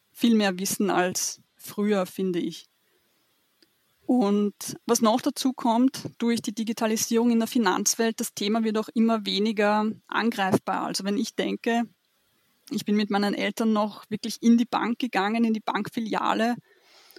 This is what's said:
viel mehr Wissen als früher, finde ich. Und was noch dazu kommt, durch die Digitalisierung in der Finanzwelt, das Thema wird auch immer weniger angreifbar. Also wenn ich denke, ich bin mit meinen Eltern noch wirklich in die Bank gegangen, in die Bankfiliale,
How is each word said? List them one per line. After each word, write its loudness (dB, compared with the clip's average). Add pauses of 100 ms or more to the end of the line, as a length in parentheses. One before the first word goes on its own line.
(120)
viel 4
mehr 2
Wissen -2
als -2 (140)
früher, -2
finde -2
ich. -8 (1400)
Und 0
was 0
noch 4
dazu -2
kommt, 0 (100)
durch 0
die -6
Digitalisierung 0
in 4
der 0
Finanzwelt, 0
das -6
Thema 0
wird 0
auch -4
immer 2
weniger 2 (160)
angreifbar. 0
Also -6
wenn -2
ich -4
denke, -2 (840)
ich -6
bin 2
mit 2
meinen 0
Eltern -2
noch -4
wirklich -8
in 6
die 2
Bank -2
gegangen, -2
in 2
die -2
Bankfiliale, -2 (640)